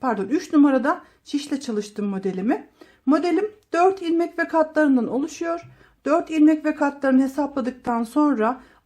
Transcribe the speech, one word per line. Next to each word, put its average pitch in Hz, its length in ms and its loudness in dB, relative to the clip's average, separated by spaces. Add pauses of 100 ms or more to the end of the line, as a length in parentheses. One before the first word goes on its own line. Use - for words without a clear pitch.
pardon, 202 280 -4
üç 294 240 -4
numarada 285 520 4 (200)
şişle 285 360 -6
çalıştım 208 460 -6
modelimi. 190 640 -4 (380)
Modelim 339 440 2 (220)
dört 381 300 2
ilmek 339 360 -2
ve 330 100 -2
katlarından 311 600 2
oluşuyor. 330 520 -6 (440)
Dört 320 260 0
ilmek 311 340 4
ve 302 100 -2
katlarını 277 480 2
hesapladıktan 262 800 -4
sonra 254 600 0 (240)